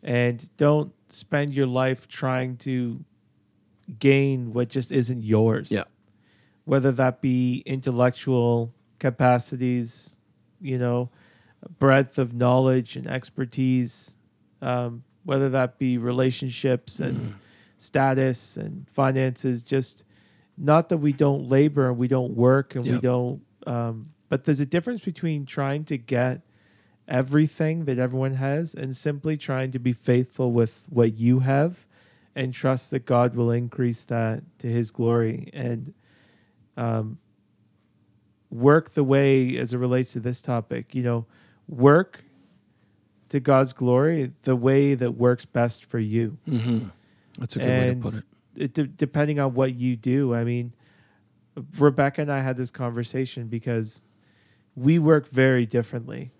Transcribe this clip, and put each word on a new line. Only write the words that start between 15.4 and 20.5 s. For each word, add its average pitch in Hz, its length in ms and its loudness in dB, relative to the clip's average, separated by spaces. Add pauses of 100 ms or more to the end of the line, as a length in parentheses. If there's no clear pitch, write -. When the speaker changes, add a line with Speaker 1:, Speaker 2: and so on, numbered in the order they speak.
Speaker 1:
that 127 280 -2
be 127 200 0
relationships 127 1040 -2
and - 180 -4
Speaker 2:
Mm. 110 160 -8 (440)
Speaker 1:
status 135 800 -2
and 107 320 -12
finances, 131 760 -2
just - 400 -6 (540)